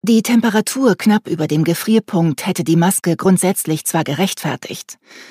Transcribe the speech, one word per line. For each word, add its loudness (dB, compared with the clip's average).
Die 4
Temperatur 2
knapp 2
über -4
dem 0
Gefrierpunkt 0
hätte -4
die 2
Maske 0
grundsätzlich 0
zwar -2
gerechtfertigt, -6